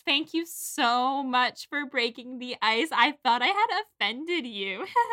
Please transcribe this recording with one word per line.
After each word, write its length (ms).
thank 260
you 140
so 760
much 460
for 180
breaking 520
the 240
ice. 300
I 200
thought 200
I 60
had 340
offended 640
you." 400